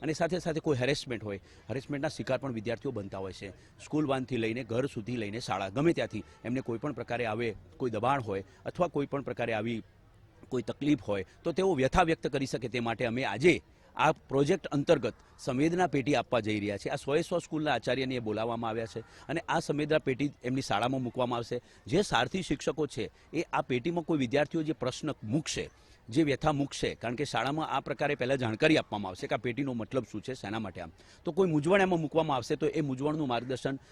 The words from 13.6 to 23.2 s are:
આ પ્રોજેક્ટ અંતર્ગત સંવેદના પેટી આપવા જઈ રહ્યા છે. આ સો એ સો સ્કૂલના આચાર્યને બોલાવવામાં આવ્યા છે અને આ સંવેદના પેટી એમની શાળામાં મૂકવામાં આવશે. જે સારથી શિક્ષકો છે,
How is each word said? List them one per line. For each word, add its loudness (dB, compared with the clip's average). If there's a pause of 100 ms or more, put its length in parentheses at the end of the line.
આ 6
પ્રોજેક્ટ 2
અંતર્ગત 2 (260)
સંવેદના 2
પેટી 2
આપવા 2
જઈ 0
રહ્યા -2
છે. -8
આ -2
સો 0
એ 4
સો -2
સ્કૂલના 0
આચાર્યને 0
બોલાવવામાં -2
આવ્યા -4
છે -10
અને -8
આ 0
સંવેદના 2
પેટી 0 (120)
એમની 0
શાળામાં 0
મૂકવામાં -2
આવશે. -4 (260)
જે 4
સારથી 2
શિક્ષકો -2
છે, -6 (220)